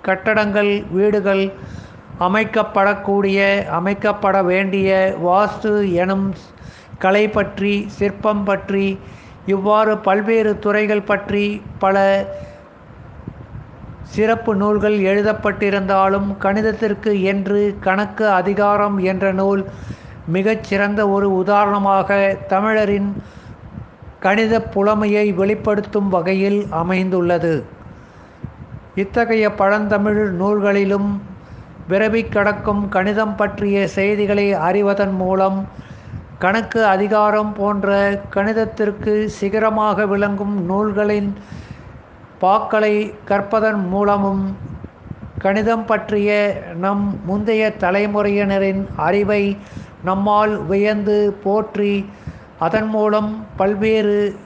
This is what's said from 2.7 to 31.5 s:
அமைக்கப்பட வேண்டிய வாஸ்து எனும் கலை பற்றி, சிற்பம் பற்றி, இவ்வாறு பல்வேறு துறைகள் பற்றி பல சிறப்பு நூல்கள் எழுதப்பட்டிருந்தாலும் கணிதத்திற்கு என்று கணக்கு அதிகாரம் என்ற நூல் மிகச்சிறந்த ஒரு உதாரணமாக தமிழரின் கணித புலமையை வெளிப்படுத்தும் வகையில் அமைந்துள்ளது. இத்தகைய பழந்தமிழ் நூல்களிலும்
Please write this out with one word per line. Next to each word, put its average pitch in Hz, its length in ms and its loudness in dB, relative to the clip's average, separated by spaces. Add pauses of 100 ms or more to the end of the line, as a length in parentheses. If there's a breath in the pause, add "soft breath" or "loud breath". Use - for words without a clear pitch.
அமைக்கப்பட 196 760 0
வேண்டிய 190 800 2
வாஸ்து 208 720 2
எனும் 190 400 0 (640 loud breath)
கலை 208 300 4
பற்றி, 202 580 -2
சிற்பம் 202 560 -2
பற்றி, 196 560 -2 (460 loud breath)
இவ்வாறு 208 520 2
பல்வேறு 214 600 2
துறைகள் 208 420 0
பற்றி 202 600 -2 (180)
பல 196 460 4 (1800 loud breath)
சிறப்பு 226 520 0
நூல்கள் 208 440 2
எழுதப்பட்டிருந்தாலும் 202 1400 0
கணிதத்திற்கு 208 840 0
என்று 196 580 0
கணக்கு 208 500 0
அதிகாரம் 202 680 2
என்ற 190 360 0
நூல் 196 360 0 (580 loud breath)
மிகச்சிறந்த 202 840 2
ஒரு 196 260 2
உதாரணமாக 196 1000 2 (100)
தமிழரின் 202 640 2 (1080 loud breath)
கணித 220 420 2
புலமையை 208 680 2
வெளிப்படுத்தும் 208 800 0
வகையில் 190 600 0
அமைந்துள்ளது. 175 840 0 (1400 loud breath)
இத்தகைய 214 600 0
பழந்தமிழ் 208 760 2
நூல்களிலும் 202 800 0 (760 loud breath)